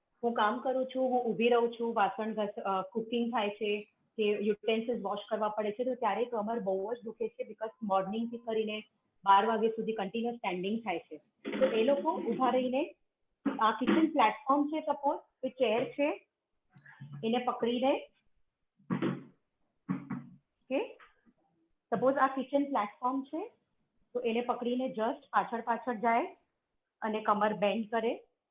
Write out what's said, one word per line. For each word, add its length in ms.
હું 120
કામ 260
કરું 260
છું, 240
હું 140
ઊભી 240
રહું 320
છું, 140
વાસણ 400
ઘસ-, 280
અ, 200
કુકિંગ 500
થાય 160
છે 340
કે 60
યુટેન્સિલ્સ 800
વોશ 160
કરવા 200
પડે 240
છે, 120
તો 100
ત્યારે 300
કમર 360
બહુ 340
જ 100
દુખે 240
છે 140
because 280
મોર્નિંગથી 560
કરીને 460
બાર 220
વાગ્યા 240
સુધી 220
કન્ટિન્યુઅસ 440
સ્ટેન્ડિંગ 480
થાય 140
છે. 180
તો 60
એ 180
લોકો 340
ઊભા 320
રહીને 440
આ 100
કિચન 420
પ્લેટફોર્મ 560
છે, 120
સપોઝ, 380
એ 40
ચેર 360
છે, 420
એને 140
પકડીને, 680
ઓકે? 260
સપોઝ 260
આ 100
કિચન 380
પ્લેટફોર્મ 580
છે, 300
તો 60
એને 200
પકડીને 440
just 360
પાછળ 280
પાછળ 340
જાય 420
અને 180
કમર 320
બેન્ડ 360
કરે, 360